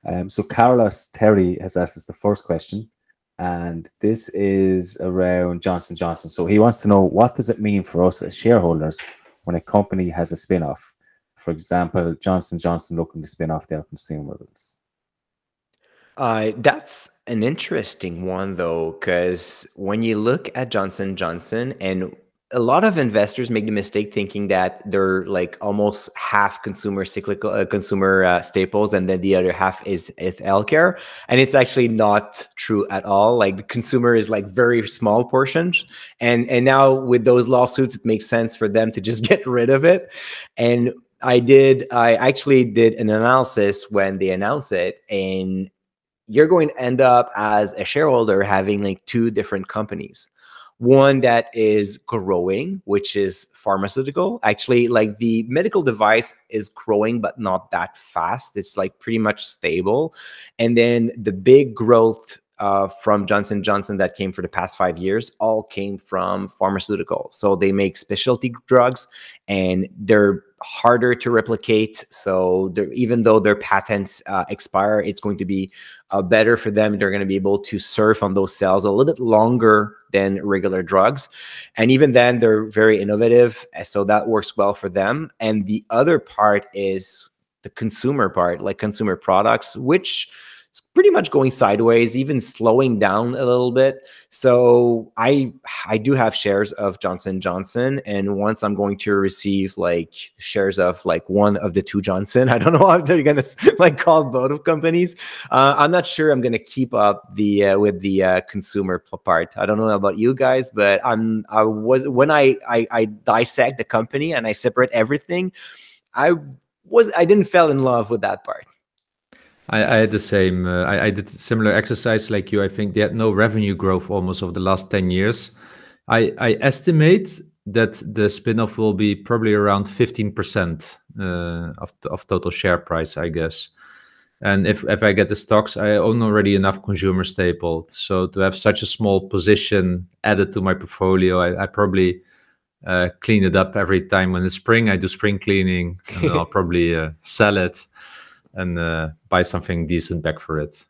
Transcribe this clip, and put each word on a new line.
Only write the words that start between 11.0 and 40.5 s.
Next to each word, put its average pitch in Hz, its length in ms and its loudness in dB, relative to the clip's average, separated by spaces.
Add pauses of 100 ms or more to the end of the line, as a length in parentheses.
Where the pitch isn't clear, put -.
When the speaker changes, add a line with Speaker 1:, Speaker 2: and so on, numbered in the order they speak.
Speaker 1:
For - 160 -10
example, 85 720 -4
Johnson 90 380 -4
Johnson 85 380 -6
looking 82 240 -8
to 76 60 -16
spin 80 240 -8
off 80 160 -8
their 78 160 -10 (100)
consumables. - 840 -16 (1400)
Speaker 2:
Uh, 110 400 -2
that's - 520 -2 (180)
an 110 160 -4
interesting 101 840 -6
one, 92 300 -6
though, 82 380 -4
'cause 90 840 -4
when 101 260 -6
you 113 160 -2
look 120 380 -2
at 127 160 -6
Johnson 98 440 -6
Johnson, 92 680 -6
and 92 340 -6 (380)
a 123 60 0
lot 131 240 2
of 196 140 2
investors 113 520 -2
make 110 160 -2
the 110 60 -4
mistake 104 420 -4
thinking 101 340 -6
that 92 380 0
they're, 95 400 0
like, 90 360 -4
almost 104 540 -2
half - 480 -2
consumer 98 400 -6
cyclical, 98 460 -6
uh, 98 160 -2
consumer, 95 580 0
uh, 90 180 4
staples, 101 520 -2
and 92 160 -2
then 92 120 -2
the 98 140 2
other 90 160 2
half 95 340 -4
is, 95 320 -6
is 92 200 -8
healthcare. 151 580 2 (320)
And 127 140 4
it's 135 140 2
actually 127 340 2
not 107 680 0
true 104 340 -2
at 98 140 -8
all. 101 320 2
Like, 98 220 0
the 98 60 -14
consumer 120 520 0
is, 104 140 0
like, 104 180 -4
very 120 400 0
small 117 380 0
portions. 139 600 -2 (360)
And, 120 280 0
and 123 140 2
now 135 300 6
with 123 320 0
those 123 220 4
lawsuits, 127 480 0
it 104 100 -16
makes 110 220 -2
sense 117 280 -2
for 107 140 -2
them 110 220 0
to 95 100 -8
just 110 220 -4
<laughs> - 60 -4
get - 180 2
rid 123 240 0
of 139 120 4
it. 175 300 2 (420)